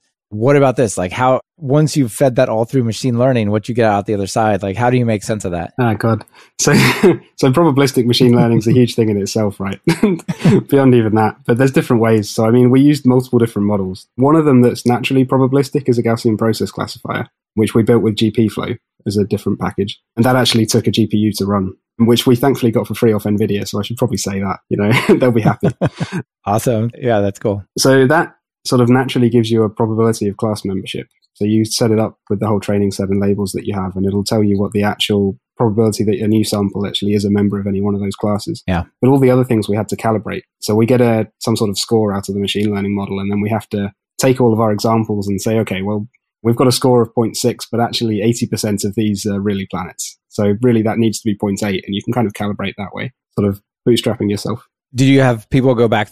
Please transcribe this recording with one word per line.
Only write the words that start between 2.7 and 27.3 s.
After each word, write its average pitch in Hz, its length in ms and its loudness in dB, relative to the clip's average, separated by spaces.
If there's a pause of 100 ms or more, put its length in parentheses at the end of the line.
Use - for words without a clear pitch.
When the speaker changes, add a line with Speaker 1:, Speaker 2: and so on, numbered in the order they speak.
Speaker 1:
machine 117 340 -2
learning, 120 320 2
what 107 180 -2
you 117 60 -6
get 113 100 2
out 101 220 2
the 110 80 -2
other 98 120 -2
side, 107 360 0
like, 98 140 -4
how 123 120 0
do 127 80 2
you 123 80 2
make 110 180 -2
sense 107 220 -6
of 90 80 -4
that? 85 260 -8
Speaker 2:
Oh, 117 160 2
God. 110 300 -2 (340)
So, 147 140 2
<laughs> 131 640 2
so 135 160 2
probabilistic 135 540 2
machine 120 260 4
learning 117 260 4
is 101 80 -2
a 117 60 2
huge 123 220 2
thing 110 160 0
in 101 100 -2
itself, 101 400 -4
right? 98 220 -8
<laughs> 170 840 0
Beyond 135 260 4
even 110 220 2
that. 107 200 0 (100)
But 117 120 0
there's 135 140 2
different 135 280 2
ways. 110 300 2
So, 113 160 0
I 113 40 2
mean, 123 200 6
we 135 100 4
used 143 260 4
multiple 127 320 2
different 107 300 0
models. 95 380 -4 (100)
One 143 200 4
of 156 100 2
them 127 160 6
that's 120 240 0
naturally 127 400 0
probabilistic 131 640 0
is 120 100 2
a 117 40 -2
Gaussian 113 360 0
process 110 320 -2
classifier, - 580 -8 (260)
which 110 200 0
we 113 80 2
built 113 200 2
with 107 140 -2
G 110 140 0
P 110 180 0
Flow 101 260 -6 (320)
as 104 100 -4
a 101 100 0
different - 340 -4
package. 95 400 -6 (160)
And 117 80 2
that 131 120 4
actually 113 300 2
took - 200 0
a 113 40 2
G 107 160 0
P 107 100 -4
U 107 200 0
to 98 100 -4
run, 98 260 -2 (260)
which 117 280 2
we 127 100 6
thankfully 127 360 0
got 107 140 -2
for 104 80 -8
free 113 180 2
off 104 120 -2
nvidia. 101 420 -2
So 104 120 -8
I 101 40 -4
should 120 140 -8
probably 104 220 -2
say 98 220 -4
that, 98 180 -6 (100)
you - 80 -2
know, 104 160 0 (160)
<laughs> 190 100 6
they'll 127 140 2
be 113 100 2
happy. - 300 0
Speaker 1:
<laughs> - 60 -14 (680)
Awesome. 113 500 -2
Yeah, 117 240 0
that's 101 180 -2